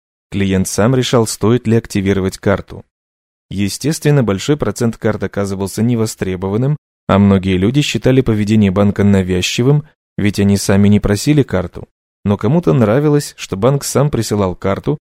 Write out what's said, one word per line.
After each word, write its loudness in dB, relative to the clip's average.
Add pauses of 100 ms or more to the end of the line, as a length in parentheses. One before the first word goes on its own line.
(300)
Клиент 0
сам 0
решал, 0
стоит 0
ли 2
активировать -2
карту. -4 (640)
Естественно, 0
большой 0
процент -4
карт -4
оказывался -6
невостребованным, -2 (320)
а 4
многие 2
люди 0
считали 0
поведение 2
банка 0
навязчивым, 0 (280)
ведь -2
они 2
сами 2
не 4
просили 0
карту. -4 (360)
Но 2
кому-то 0
нравилось, 2
что -8
банк 0
сам 0
присылал -2
карту -4 (200)